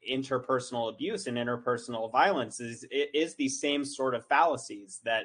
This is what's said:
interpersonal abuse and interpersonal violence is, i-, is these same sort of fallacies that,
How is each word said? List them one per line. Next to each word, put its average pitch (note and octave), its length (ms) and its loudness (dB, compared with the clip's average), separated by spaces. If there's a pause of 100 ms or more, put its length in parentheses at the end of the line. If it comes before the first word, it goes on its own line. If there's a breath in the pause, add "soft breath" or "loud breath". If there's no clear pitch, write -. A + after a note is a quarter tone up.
(100)
interpersonal B2+ 800 0
abuse D3+ 380 -4
and A#2+ 100 -2
interpersonal A#2+ 720 -2
violence C3+ 480 4
is, A#2+ 320 -8
i-, C#3+ 220 0
is D#3 220 0
these C3+ 260 -2
same C#3+ 240 0
sort C3 300 -2
of A2+ 120 -4
fallacies A2 800 2
that, A2+ 200 2